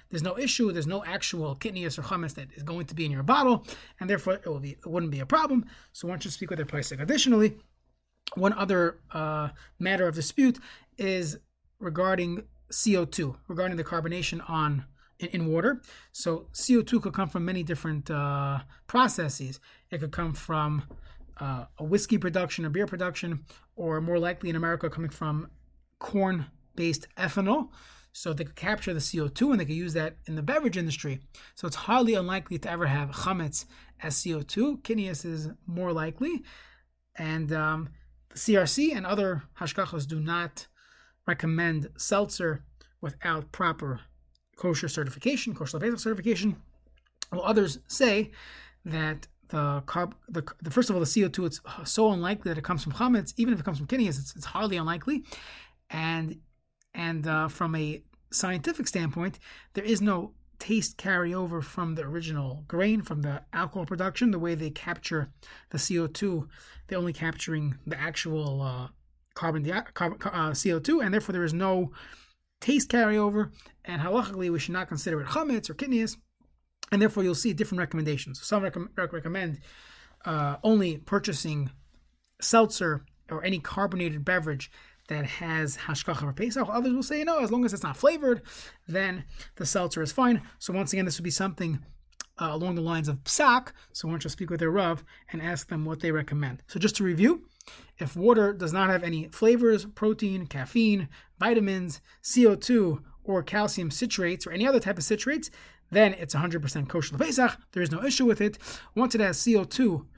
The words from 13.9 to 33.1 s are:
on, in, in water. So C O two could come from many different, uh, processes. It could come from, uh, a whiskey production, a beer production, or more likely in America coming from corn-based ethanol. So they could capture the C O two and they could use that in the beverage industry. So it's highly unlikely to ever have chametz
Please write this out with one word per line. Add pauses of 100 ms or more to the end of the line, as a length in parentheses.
on, (320)
in,
in
water. (300)
So
C
O
two
could
come
from
many
different,
uh, (260)
processes. (300)
It
could
come
from, (560)
uh, (140)
a
whiskey
production,
a
beer
production, (320)
or
more
likely
in
America
coming
from (480)
corn-based (100)
ethanol. (420)
So
they
could
capture
the
C
O
two
and
they
could
use
that (100)
in
the
beverage
industry. (340)
So
it's
highly
unlikely
to
ever
have
chametz (340)